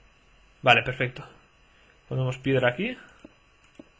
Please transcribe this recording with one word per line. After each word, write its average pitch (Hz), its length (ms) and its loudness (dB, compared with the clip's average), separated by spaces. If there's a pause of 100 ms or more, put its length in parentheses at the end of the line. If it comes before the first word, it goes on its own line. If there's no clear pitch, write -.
(640)
Vale, 117 200 6
perfecto. 127 420 -6 (840)
Ponemos 131 300 -4
piedra 127 300 2
aquí. 214 280 -4 (1040)